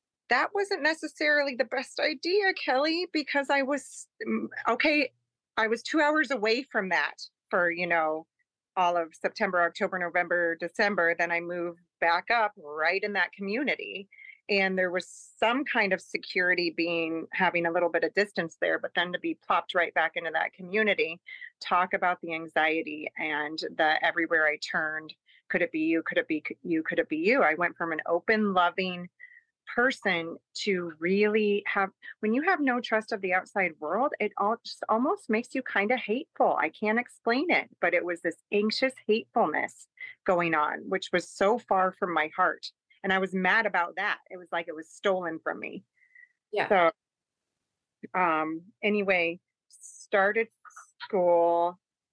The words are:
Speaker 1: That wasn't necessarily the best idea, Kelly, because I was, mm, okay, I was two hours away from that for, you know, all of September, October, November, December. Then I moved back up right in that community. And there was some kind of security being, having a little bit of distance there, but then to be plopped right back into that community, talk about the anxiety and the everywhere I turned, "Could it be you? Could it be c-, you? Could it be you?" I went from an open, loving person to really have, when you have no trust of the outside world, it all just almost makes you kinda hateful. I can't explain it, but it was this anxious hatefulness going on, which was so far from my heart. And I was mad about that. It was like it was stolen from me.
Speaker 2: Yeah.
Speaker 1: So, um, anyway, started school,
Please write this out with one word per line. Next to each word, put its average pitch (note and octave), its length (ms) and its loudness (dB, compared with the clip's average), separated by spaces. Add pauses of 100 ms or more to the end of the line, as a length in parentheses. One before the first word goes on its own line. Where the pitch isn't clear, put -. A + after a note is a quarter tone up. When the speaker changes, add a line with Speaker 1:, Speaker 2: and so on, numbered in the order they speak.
(280)
Speaker 1:
That B3+ 260 2
wasn't G4 280 -2
necessarily D4+ 760 0
the B3+ 80 -2
best - 360 -6
idea, F4+ 540 0
Kelly, D#4 580 0
because C#4+ 380 -2
I C#4 120 4
was, C4+ 440 -6 (200)
mm, A3+ 220 -4 (180)
okay, A3 460 2 (460)
I A3 80 2
was A3+ 160 -2
two - 180 0
hours D4 300 2
away A3+ 320 0
from G3+ 260 -4
that D#3 260 0 (360)
for, F3 200 2
you E3+ 160 -2
know, D#3+ 400 0 (480)
all F3 220 2
of E3 180 -2
September, F#3 480 -2
October, F3+ 360 -2
November, F3 580 0
December. F3+ 640 0
Then E3+ 120 0
I E3+ 100 0
moved F3 400 -6 (200)
back F3 300 2
up A3+ 260 2
right D#3+ 460 -2
in G#3 100 -4
that F#3 200 0
community. G3+ 760 -6 (400)
And F#3+ 300 2
there F#3 120 0
was F3 160 -4 (320)
some B3 260 2
kind G#3+ 280 0
of F#3 80 0
security F3+ 760 0
being, E3 580 -2
having E3+ 340 0
a E3+ 40 2
little F3 200 2
bit E3 140 0
of D#3+ 100 -4
distance G3 460 -2
there, D#3+ 180 0
but - 160 -8
then F3 180 -2
to F3+ 60 -4
be E3 280 -6
plopped F3+ 280 0
right E3+ 180 0
back E3 240 0
into E3+ 160 -6
that D#3+ 220 -2
community, F3+ 640 -2 (400)
talk F#3 320 0
about F3+ 300 0
the E3 120 -8
anxiety D#3 840 -2
and D#3 400 -6 (180)
the D#3 260 2
everywhere D#3+ 440 0
I D3+ 100 0
turned, D#3 580 -6 (360)
"Could G#3+ 120 0
it E3+ 100 -2
be D#3+ 80 -4
you? D#3+ 220 2
Could - 160 -2
it D#3+ 80 0
be D3+ 200 -4
c-, - 160 -10
you? D#3+ 200 -2
Could E3 160 -4
it E3 100 -2
be D#3 100 -4
you?" A3 240 2
I D#3 120 4
went E3+ 220 -2
from E3+ 160 -4
an D#3 140 -4
open, G#3 480 2
loving F3+ 540 0 (680)
person G3 600 0 (180)
to F3+ 440 -2
really G#3 680 2
have, G3 240 0 (300)
when A3 140 0
you C#4 80 2
have F4 180 2
no B3+ 200 2
trust A3 320 -2
of G#3+ 80 -4
the F#3 120 -2
outside F#3 460 0
world, G#3+ 420 0
it G#3+ 160 -2
all G#3 200 0 (100)
just - 220 -12
almost C4 420 0
makes A3+ 240 -2
you C4+ 80 -2
kinda G#3+ 340 0
hateful. G#3+ 640 0
I D3+ 100 0
can't G#3+ 300 -2
explain B3 520 -2
it, E3 200 0 (100)
but F3 140 2
it F3 100 2
was F3 160 -4
this E3 220 -4 (100)
anxious A3 400 0 (140)
hatefulness - 800 0 (400)
going F3 280 2
on, D3+ 260 0 (100)
which F#3 220 -2
was F3 180 -2
so G#3 280 2
far F#3 340 2
from F3+ 200 -4
my D#3 240 0
heart. - 360 0 (320)
And F#3+ 80 0
I F#3+ 60 2
was F#3+ 160 -2
mad F#3+ 320 2
about F3 300 0
that. F#3+ 220 -4 (120)
It F#3 60 -14
was F3+ 160 -20
like E3+ 160 -4
it D#3+ 60 -10
was D#3 160 -12
stolen F3+ 500 -2
from E3 180 -6
me. - 260 -12 (680)
Speaker 2:
Yeah. G3 160 0
Speaker 1:
So, F3+ 220 6 (1200)
um, E3 480 0 (200)
anyway, F#3+ 580 2 (280)
started G#3+ 800 0 (560)
school, F3 760 4 (340)